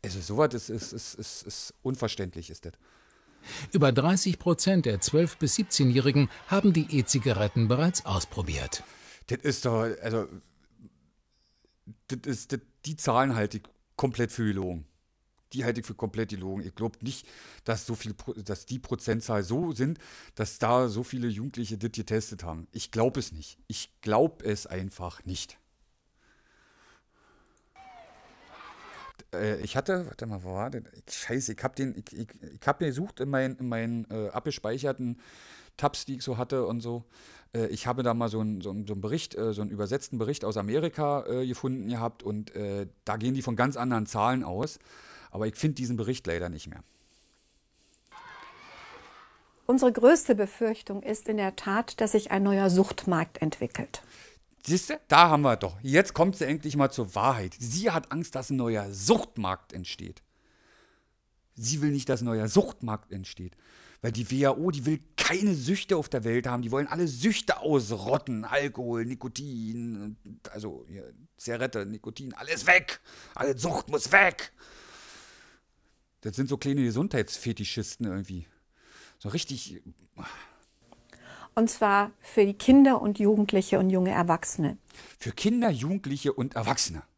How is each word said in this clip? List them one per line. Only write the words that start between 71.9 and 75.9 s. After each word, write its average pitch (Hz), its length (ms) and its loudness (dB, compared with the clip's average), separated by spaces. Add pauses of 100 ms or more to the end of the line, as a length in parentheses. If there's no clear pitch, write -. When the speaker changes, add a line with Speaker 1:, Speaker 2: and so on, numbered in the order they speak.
Speaker 1:
alles 147 340 -2
weg. - 320 6 (340)
Alle 135 240 0
Sucht - 300 -2
muss 147 240 0
weg. 190 400 6 (1700)